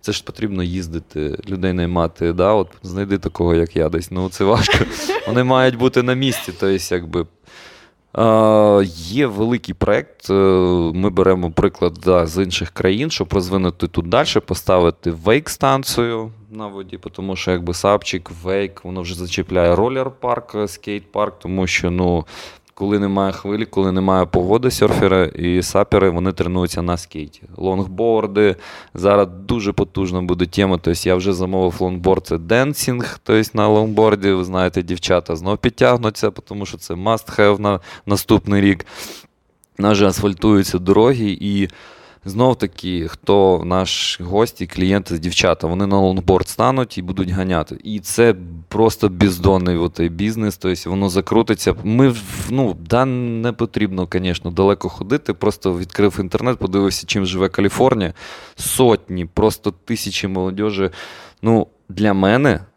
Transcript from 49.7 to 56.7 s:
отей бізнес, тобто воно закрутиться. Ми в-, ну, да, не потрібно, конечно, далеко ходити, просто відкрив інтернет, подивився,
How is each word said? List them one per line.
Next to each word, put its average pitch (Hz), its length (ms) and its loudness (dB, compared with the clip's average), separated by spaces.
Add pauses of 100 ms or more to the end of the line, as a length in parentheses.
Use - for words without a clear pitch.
отей 85 320 -2
бізнес, 104 480 -4
тобто 92 320 -4
воно 98 200 0
закрутиться. 98 760 0
Ми 123 260 2
в-, 107 400 -8
ну, 113 280 -2 (120)
да, 123 160 2
не 120 460 -4
потрібно, 101 560 -2
конечно, 90 440 -4
далеко 95 380 2
ходити, 107 440 -4
просто 95 440 -2
відкрив 92 420 0
інтернет, 110 400 -2
подивився, 98 480 0